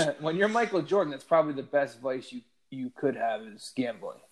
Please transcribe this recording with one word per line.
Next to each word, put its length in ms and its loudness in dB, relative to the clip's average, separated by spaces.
<laughs> 100 -4
when 180 -2
you're 100 4
Michael 340 0
Jordan, 300 2
that's 120 -10
probably 300 4
the 100 -6
best 360 0
vice 320 -6
you, 100 -12
you 260 -6
could 200 0
have 260 -2
is 340 -16
gambling. 440 -6